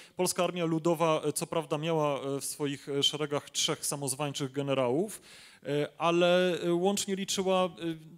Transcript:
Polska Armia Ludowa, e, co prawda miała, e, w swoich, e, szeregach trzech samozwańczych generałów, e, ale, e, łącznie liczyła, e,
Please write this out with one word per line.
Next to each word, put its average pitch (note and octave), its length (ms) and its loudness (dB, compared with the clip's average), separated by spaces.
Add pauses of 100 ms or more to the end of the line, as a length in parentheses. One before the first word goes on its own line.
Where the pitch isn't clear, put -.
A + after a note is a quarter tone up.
(160)
Polska F3+ 280 2
Armia F3 200 0
Ludowa, D#3+ 600 2
e, D3 80 0
co E3+ 140 -4
prawda D#3 320 -2
miała, D3+ 420 0
e, C#3 200 -4
w - 40 -10
swoich, C#3+ 440 -6
e, C#3+ 140 0
szeregach C#3+ 480 0
trzech - 360 -2
samozwańczych C#3+ 640 -4
generałów, C#3 720 0 (400)
e, D3 260 -2 (100)
ale, F3 640 4
e, E3+ 120 2
łącznie G3 420 0
liczyła, F#3 480 0
e, F#3 40 -2 (500)